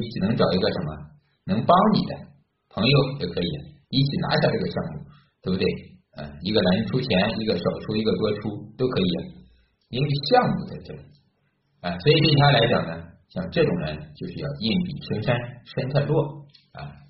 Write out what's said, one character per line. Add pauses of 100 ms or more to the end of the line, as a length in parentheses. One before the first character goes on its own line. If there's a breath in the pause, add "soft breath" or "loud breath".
(140)
只
能
找
一
个
什
么 (500)
能
帮 (180)
你
的 (540)
朋
友
也
可
以， (420)
一
起 (120)
拿 (100)
下
这
个
项 (180)
目， (360 soft breath)
对
不
对？ (500)
嗯，
一
个
人
出
钱，
一
个
少 (180)
出，
一
个
多
出 (280)
都
可
以， (760)
因
为 (200)
项
目
在
这
里。 (800)
啊，
所
以
对
他
来
讲
呢， (240)
像
这
种
人
就
是
要 (120)
印 (140)
比
生
身， (300)
身
太
弱 (260)
啊。 (140)